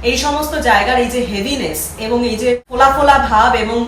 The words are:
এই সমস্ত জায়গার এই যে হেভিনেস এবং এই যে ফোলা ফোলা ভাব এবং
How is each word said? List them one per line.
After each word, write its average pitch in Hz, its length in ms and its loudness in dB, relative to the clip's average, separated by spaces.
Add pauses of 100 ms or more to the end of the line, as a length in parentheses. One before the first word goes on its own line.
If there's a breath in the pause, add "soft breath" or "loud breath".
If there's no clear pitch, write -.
এই 254 160 -2
সমস্ত 302 280 -2 (140)
জায়গার 220 360 2
এই 233 120 -2
যে 240 60 0 (100)
হেভিনেস 202 480 -4 (260)
এবং 240 140 0 (120)
এই 214 100 -4
যে 247 80 0 (200)
ফোলা 254 260 4
ফোলা 285 200 4 (140)
ভাব 226 220 4 (120)
এবং 226 140 -2 (100)